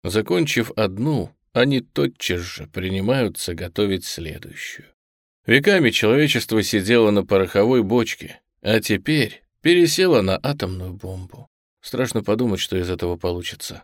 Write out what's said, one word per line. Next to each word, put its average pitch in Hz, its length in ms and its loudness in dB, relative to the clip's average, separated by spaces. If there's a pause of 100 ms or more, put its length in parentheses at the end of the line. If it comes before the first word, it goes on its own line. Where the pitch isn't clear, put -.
Закончив 117 720 0
одну, 107 580 -2 (200)
они 131 260 2
тотчас - 600 -4
же 76 260 -12
принимаются 95 880 -4
готовить 92 500 -2
следующую. - 840 -14 (580)
Веками 143 440 4
человечество 117 720 2
сидело 107 480 4
на 101 140 2
пороховой 104 580 4
бочке, - 600 -2 (180)
а 107 200 2
теперь 123 600 -2 (200)
пересело 170 580 4
на 95 220 0
атомную 92 500 -6
бомбу. 92 560 -14 (320)
Страшно 120 420 -4
подумать, 110 380 0
что - 160 -4
из 90 140 -2
этого 87 260 -2
получится. - 680 -8